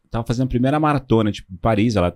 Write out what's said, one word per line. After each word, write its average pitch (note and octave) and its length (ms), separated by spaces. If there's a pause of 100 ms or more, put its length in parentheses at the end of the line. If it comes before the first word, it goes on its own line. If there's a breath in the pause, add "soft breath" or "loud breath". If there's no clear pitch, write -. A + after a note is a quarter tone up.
tava A#2 160
fazendo B2+ 220
a - 20
primeira C3+ 320
maratona, B2 500
tipo, - 220
em - 20
Paris, A2+ 400
ela, F2 200